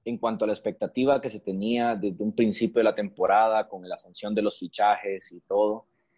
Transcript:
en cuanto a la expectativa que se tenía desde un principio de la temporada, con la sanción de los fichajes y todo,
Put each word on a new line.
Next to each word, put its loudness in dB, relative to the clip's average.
en -4
cuanto 0
a 0
la 0
expectativa 0
que -6
se -10
tenía -2
desde -4
un -2
principio 0
de 4
la 4
temporada, 2
con -14
la -8
sanción -8
de 2
los -2
fichajes 0
y -18
todo, 0